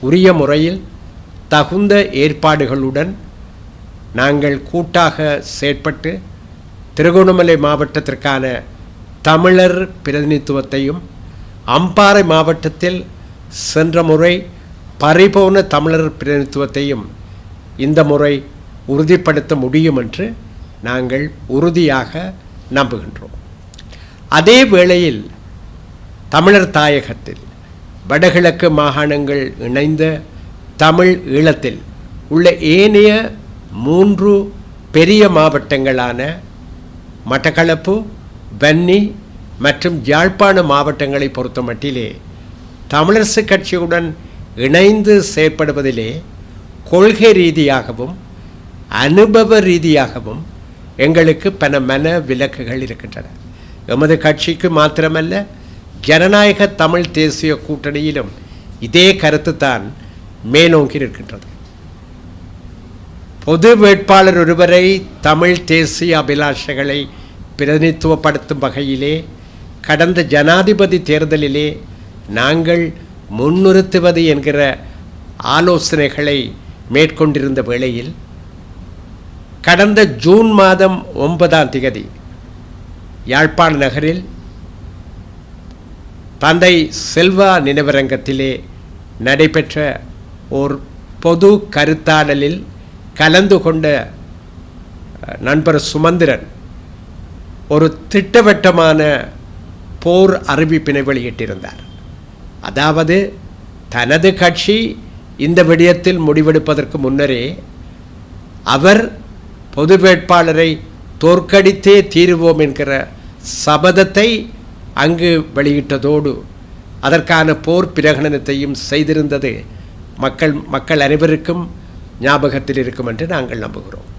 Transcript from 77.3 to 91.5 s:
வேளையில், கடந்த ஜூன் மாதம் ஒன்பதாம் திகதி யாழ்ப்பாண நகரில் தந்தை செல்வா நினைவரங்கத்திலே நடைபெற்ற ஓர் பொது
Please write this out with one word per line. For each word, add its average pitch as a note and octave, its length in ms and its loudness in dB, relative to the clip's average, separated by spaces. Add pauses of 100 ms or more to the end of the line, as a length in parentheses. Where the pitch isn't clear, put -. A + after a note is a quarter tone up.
வேளையில், B2 500 -6 (1500)
கடந்த G3+ 440 2
ஜூன் F3 460 2
மாதம் F#3+ 640 2
ஒன்பதாம் D#3+ 540 0
திகதி B2 360 -6 (1200)
யாழ்ப்பாண D#3 500 2
நகரில் D3 480 -2 (2250)
தந்தை E3+ 520 2 (240)
செல்வா F#3+ 440 2
நினைவரங்கத்திலே C3+ 1040 -2 (560)
நடைபெற்ற D3+ 840 -2 (480)
ஓர் C#3 300 -4 (400)
பொது G3 500 2